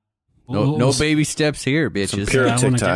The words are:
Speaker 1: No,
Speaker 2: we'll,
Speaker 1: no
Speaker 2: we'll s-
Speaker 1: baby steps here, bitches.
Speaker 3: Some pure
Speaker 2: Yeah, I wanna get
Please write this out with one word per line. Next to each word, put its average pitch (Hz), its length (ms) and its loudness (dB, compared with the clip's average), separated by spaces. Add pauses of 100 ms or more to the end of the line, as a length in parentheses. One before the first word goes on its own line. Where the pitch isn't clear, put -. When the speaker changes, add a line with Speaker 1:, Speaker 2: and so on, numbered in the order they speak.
(480)
Speaker 1:
No, 101 120 -4
Speaker 2:
we'll, 117 120 2
Speaker 1:
no 151 60 -2
Speaker 2:
we'll 123 120 2
s- 131 100 0
Speaker 1:
baby 151 240 2
steps 151 400 -2
here, 139 260 0
bitches. 98 200 -4
Speaker 3:
Some 101 180 -4
pure 131 200 2
Speaker 2:
Yeah, 120 100 2
I 123 60 2
wanna 127 140 2
get 107 180 0